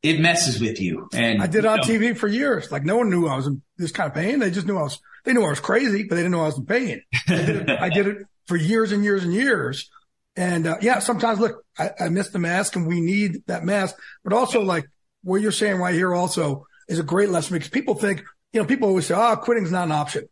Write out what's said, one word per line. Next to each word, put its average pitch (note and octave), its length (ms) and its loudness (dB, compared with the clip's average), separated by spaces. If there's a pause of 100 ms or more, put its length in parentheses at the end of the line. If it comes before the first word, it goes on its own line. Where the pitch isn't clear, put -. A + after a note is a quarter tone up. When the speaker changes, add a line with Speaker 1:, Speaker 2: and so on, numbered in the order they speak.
Speaker 1:
it D#3 160 2
messes E3 400 2
with A2+ 220 -2
you. F2 320 -4
And A2+ 280 2
Speaker 2:
I - 60 0
did G#3 160 2
Speaker 1:
you A3 60 4
Speaker 2:
on A3 80 2
Speaker 1:
know. G#3+ 60 0
Speaker 2:
T A3+ 140 2
V A3+ 160 2
for - 140 -2
years. A#3 440 -2
Like, C#3+ 120 -6
no F#3 140 2
one A#3+ 120 2
knew F3 180 2
I C3+ 100 -2
was C3+ 100 -2
in C#3+ 140 -4 (160)
this E3+ 140 -4
kind F3 160 -2
of C3+ 60 -8
pain. F#3+ 260 0
They G3+ 120 0
just F3+ 160 -4
knew G3 100 -2
I D#3+ 60 0
was, C#3 160 -6 (240)
they C4 100 0
knew A#3 120 4
I D#3+ 40 0
was C#3+ 120 -2
crazy, G#3+ 420 0
but F#3+ 120 -2
they F3 60 0
didn't F3+ 120 0
know E3+ 80 0
I D#3 60 2
was D3+ 120 -4
in B2 60 -8
pain. G#3+ 360 -2 (280)
I F#3+ 80 4
did - 180 0
it, F#3 140 -4
Speaker 1:
<laughs> - 120 0
Speaker 2:
I F3+ 80 0
did F#3+ 180 2
it G#3 100 -4 (300)
for F3 100 -2
years G3+ 340 2
and G3+ 120 2
years G3+ 200 2
and F3 100 -2
years. F#3 560 0 (460)
And, F3 320 0
uh, D#3+ 140 -2
yeah, A#3 180 4
sometimes, A3+ 400 0
look, - 240 0 (160)
I, D#3+ 120 -2 (100)
I E3+ 80 -2
miss F#3 200 0
the F#3+ 100 -4
mask, F3 360 0
and F3 100 -2
we E3+ 140 0
need F3+ 480 0
that F3 160 -4
mask. F#3+ 320 0 (300)
But F#3 80 0
also, A#3+ 280 2
like, E3+ 240 0 (380)
what F#3+ 180 0
you're G#3 100 0
saying G3 280 0
right F3+ 160 0
here F3+ 180 2
also E3 540 -2 (200)
is E3 120 -2
a E3 40 -2
great F#3 260 2
lesson, F3 240 -2
because E3 160 -4
people B3+ 260 -2
think, G3 280 -2 (300)
you A3 80 2
know, F#3 60 0
people A#3+ 200 2
always F#3 200 2
say, - 80 0
"Oh, A3+ 200 4
quitting's A3 360 0
not F3+ 160 0
an D#3 40 -2
option." D3+ 400 -2